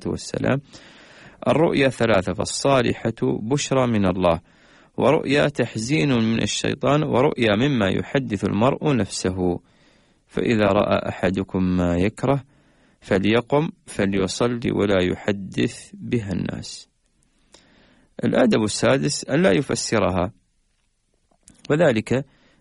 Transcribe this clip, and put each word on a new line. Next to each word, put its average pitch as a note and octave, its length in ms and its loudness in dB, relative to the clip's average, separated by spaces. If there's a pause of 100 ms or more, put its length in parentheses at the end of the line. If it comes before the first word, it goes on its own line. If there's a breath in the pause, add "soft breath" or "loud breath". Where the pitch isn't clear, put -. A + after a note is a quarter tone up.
والسلام: A2 560 -4 (840 loud breath)
"الرؤيا C#3 420 2
ثلاثة، G#2 440 0
فالصالحة A#2 880 0
بشرى C3 680 0
من G#2 180 2
الله، F2+ 360 2 (560 soft breath)
ورؤيا C#3+ 500 2
تحزين C#3+ 640 -2
من A2+ 340 2
الشيطان، C3 600 0
ورؤيا A#2+ 520 2
مما A#2 340 2
يحدث G#2+ 540 -2
المرء A#2+ 520 2
نفسه، F#2 640 -2 (680 soft breath)
فإذا G#2+ 380 0
رأى G2+ 440 2
أحدكم F#2+ 540 -2
ما F2+ 340 0
يكره B2+ 460 0 (580 soft breath)
فليقم A2+ 680 0 (160)
فليصلي G2+ 840 -2
ولا G2+ 320 2
يحدث G2+ 880 -4
بها A2+ 380 -6
الناس". - 580 -8 (1300 soft breath)
الأدب A#2 400 2
السادس C3+ 600 0
ألا F3+ 280 2
يفسرها، G2 800 0 (1400)
وذلك C#3 560 2 (360 soft breath)